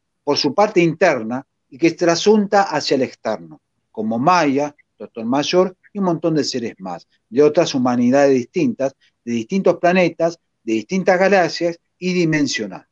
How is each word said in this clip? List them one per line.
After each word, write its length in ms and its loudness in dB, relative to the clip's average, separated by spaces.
por 140 -2
su 160 0
parte 260 2
interna 640 0
y 100 -20
que 120 2
trasunta 720 2
hacia 320 -2
el 80 0
externo, 580 -8
como 280 -6
Maya, 560 0
Doctor 280 -14
Mayor 520 0
y 60 -12
un 60 -2
montón 320 -2
de 80 0
seres 340 -8
más, 300 -14
de 140 2
otras 320 2
humanidades 580 2
distintas, 640 -2
de 80 -8
distintos 460 0
planetas, 600 0
de 120 -4
distintas 440 0
galaxias 600 0
y 140 -4
dimensionales. 800 -2